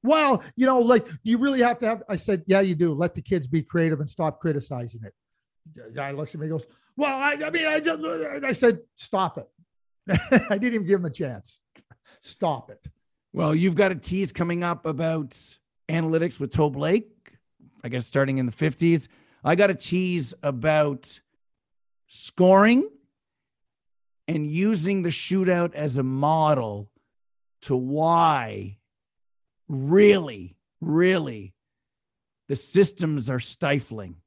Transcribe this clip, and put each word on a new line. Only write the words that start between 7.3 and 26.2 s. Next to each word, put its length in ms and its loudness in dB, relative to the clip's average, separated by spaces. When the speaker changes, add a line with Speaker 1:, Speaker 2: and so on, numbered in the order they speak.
Speaker 1:
I 160 -8
mean, 160 -2
I 140 0
just," 220 -4
I 80 -2
said, 280 4
"Stop 420 -4
it." 100 -16
<laughs> 420 2
I 80 0
didn't 160 -2
even 120 -2
give 140 2
him 60 -4
a 40 -4
chance. 500 -10
"Stop 500 -6
it." 140 -20
Speaker 2:
Well, 220 0
you've 220 2
got 160 4
a 20 -4
tease 380 -4
coming 320 -4
up 200 -6
about 540 -4
analytics 520 -2
with 120 -8
Toe 180 2
Blake, 680 -4
I 40 -8
guess 160 -6
starting 340 0
in 80 0
the 60 -4
fifties. 560 0
I 120 4
got 140 4
a 40 -2
tease 680 -4
about 760 -2
scoring 840 4
and 180 -2
using 560 0
the 60 0
shootout 680 0
as 220 -4
a 60 0
model 880 0